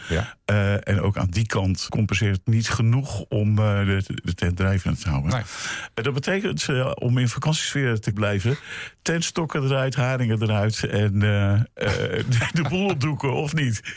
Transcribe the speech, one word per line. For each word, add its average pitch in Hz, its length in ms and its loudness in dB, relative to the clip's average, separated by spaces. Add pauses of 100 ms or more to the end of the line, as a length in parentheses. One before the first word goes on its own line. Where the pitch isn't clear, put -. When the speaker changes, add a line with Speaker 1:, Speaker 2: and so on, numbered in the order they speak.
Speaker 1:
Ja. - 360 -2
Speaker 2:
Eh, 101 420 0
en 98 140 2
ook 95 160 2
aan 92 120 0
die 110 160 0
kant 95 440 0
compenseert 101 460 0
het - 120 -4
niet 113 220 2
genoeg 117 520 2
om, 104 280 0 (100)
eh, 107 60 4 (200)
de, 98 180 2 (200)
de 85 100 -2
tent 90 220 0
drijvend 95 460 0
te - 80 -2
houden. 71 220 0
Speaker 1:
Nee. 123 100 0 (520)
Speaker 2:
Eh, 113 100 -6
dat 135 100 0
betekent, 185 560 -2
eh, 127 240 0
om 123 240 0
in 123 120 4
vakantiesfeer 135 680 0
te 110 120 -2
blijven, 104 460 0 (440)
tentstokken 165 640 -2
eruit, 135 320 0
haringen 123 480 0
eruit 107 400 0
en, 104 380 2
eh, 104 320 2
eh, 110 100 4 (100)
<laughs> 98 600 -2
de, 117 200 2
de 165 160 0
boel 190 200 0
opdoeken, 143 440 -2
of 151 200 -2
niet? 131 280 0 (160)